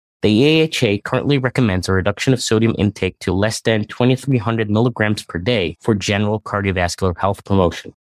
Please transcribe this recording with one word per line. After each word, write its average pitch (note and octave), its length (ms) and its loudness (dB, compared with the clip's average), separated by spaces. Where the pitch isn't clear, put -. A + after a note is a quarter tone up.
The G#2+ 240 4
A D#3+ 160 4
H D#3+ 220 0
A G#2 160 2
currently C#3 380 0
recommends A#2+ 520 0
a F#2+ 40 2
reduction G2+ 380 0
of B2 100 0
sodium A2 360 2
intake G2 420 -2
to F2+ 140 -2
less G#2 260 0
than A2 260 0
twenty-three B2+ 520 0
hundred A2 320 -2
milligrams G#2+ 540 0
per - 160 -10
day F#2 420 -2
for A2+ 140 0
general G#2 440 -2
cardiovascular F#2 800 -2
health G2 260 -2
promotion. F#2+ 500 0